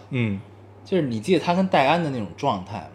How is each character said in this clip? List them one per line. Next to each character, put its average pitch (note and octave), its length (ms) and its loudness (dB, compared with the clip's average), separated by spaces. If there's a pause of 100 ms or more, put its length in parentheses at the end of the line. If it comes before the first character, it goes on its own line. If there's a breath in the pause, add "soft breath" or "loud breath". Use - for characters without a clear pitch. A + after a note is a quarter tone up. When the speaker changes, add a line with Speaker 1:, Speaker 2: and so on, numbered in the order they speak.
Speaker 1:
嗯。 A2 300 -2 (440)
Speaker 2:
就 - 120 -4
是 E3+ 80 2
你 A#2 160 -2
记 E3+ 140 2
得 D#3+ 60 4
他 F3 140 0
跟 F#3 140 2
戴 D#3 180 4
安 E3 160 4
的 D#3 100 -2
那 C3 60 -4
种 G2+ 100 -4 (100)
状 A2 260 -2
态 G#2 140 -10
吗？ D2+ 180 -12